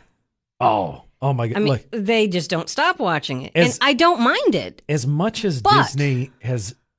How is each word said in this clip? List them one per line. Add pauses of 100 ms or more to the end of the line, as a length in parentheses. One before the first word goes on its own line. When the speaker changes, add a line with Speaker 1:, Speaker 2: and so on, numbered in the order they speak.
(600)
Speaker 1:
Oh, (160)
oh
my
God.
Speaker 2:
I
mean,
Speaker 1:
Look,
Speaker 2:
they
just
don't
stop
watching
it.
Speaker 1:
as
Speaker 2:
And
I
don't
mind
it.
Speaker 1:
as
much
as
Speaker 2:
But
Speaker 1:
Disney (100)
has, (240)